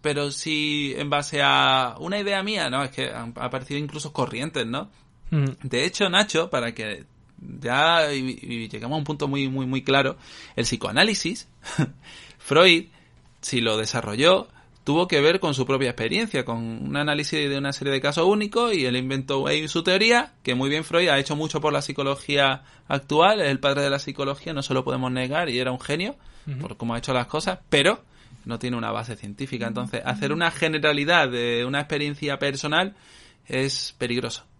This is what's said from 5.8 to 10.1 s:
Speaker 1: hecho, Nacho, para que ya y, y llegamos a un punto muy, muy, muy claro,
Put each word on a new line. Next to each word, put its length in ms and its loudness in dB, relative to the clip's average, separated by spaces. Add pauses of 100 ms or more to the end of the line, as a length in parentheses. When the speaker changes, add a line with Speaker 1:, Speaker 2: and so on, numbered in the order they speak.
Speaker 1:
hecho, 260 0
Nacho, 420 2
para 240 -2
que 280 -8 (360)
ya 720 2
y, 260 -4
y 300 -8
llegamos 260 -6
a 40 -2
un 40 -4
punto 240 -4
muy, 220 0
muy, 160 -2
muy 180 -2
claro, 320 2 (400)